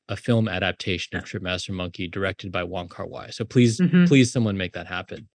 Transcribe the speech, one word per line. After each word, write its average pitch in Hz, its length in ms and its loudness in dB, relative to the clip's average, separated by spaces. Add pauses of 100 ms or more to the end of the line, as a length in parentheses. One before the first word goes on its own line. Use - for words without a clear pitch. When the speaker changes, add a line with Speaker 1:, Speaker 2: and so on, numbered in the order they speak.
Speaker 1:
a 101 80 -6
film 113 320 2
adaptation 92 680 -4
of 90 60 -6
Speaker 2:
Yeah. - 60 -16
Speaker 1:
Trip 90 160 -8
Master 90 280 -4
Monkey, 90 360 -6
directed 95 420 -6
by 90 140 -4
Wong 87 240 -8
Kar-wai. 85 420 -12
So - 140 -6
please, 120 360 4
Speaker 2:
Mm-hmm. 175 260 6
Speaker 1:
please, 135 260 6
someone 107 260 0
make 90 160 -4
that 87 140 -10
happen. 90 480 -10